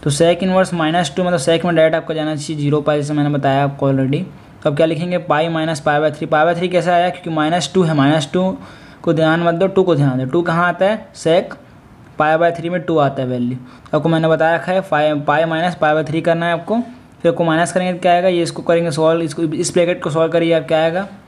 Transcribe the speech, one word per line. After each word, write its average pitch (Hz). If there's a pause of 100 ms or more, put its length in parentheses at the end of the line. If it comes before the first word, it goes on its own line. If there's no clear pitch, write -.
तो 151
sec 170
इनवर्स 185
माइनस 165
टू 185
मतलब 180
sec 165
में 175
direct 160
आपको 160
जाना 156
चाहिए 147
ज़ीरो 147
पाई, 147
जैसे 147
मैंने 147
बताया 139
आपको 139
already। 135 (400)
तो 156
अब 143
क्या 160
लिखेंगे, 175
पाई 156
माइनस 160
पाई 147
by 151
थ्री। 160
पाई 156
by 170
थ्री 180
कैसे 175
आया, 175
क्योंकि 175
माइनस 160
टू 190
है, 160
माइनस 147
टू 185 (460)
को 170
ध्यान 160
मत 170
दो, 180
टू 190
को 175
ध्यान 139
दो। 131
टू 170
कहाँ 170
आता 175
है, 214
sec 165 (640)
पाई 156
by 170
थ्री 165
में 175
टू 165
आता 135
है 127
value। 123 (360)
आपको 151
मैंने 165
बता 160
रखा 165
है, 190
पाई, 151
पाई 151
माइनस 165
पाई 151
by 156
थ्री 160
करना 170
है 170
आपको। 185 (420)
फिर 170
आपको 170
minus 165
करेंगे 180
तो 180
क्या 180
आएगा, 175
ये 175
इसको 156
करेंगे 170
solve, 160
इसको, 165
इस 160
bracket 175
को 165
solve 160
करिए, 165
आप 156
क्या 160
आएगा? 165 (220)